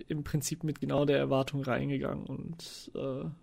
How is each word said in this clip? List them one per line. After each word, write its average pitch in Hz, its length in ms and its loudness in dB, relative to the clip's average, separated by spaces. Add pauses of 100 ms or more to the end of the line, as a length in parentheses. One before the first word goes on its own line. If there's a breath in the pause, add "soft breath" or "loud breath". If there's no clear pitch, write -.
im 151 160 -2
Prinzip - 400 -2
mit 151 160 -2
genau 143 240 4
der 143 140 6
Erwartung 135 440 2
reingegangen 135 600 0
und, - 720 -10
äh, 135 300 -4 (180)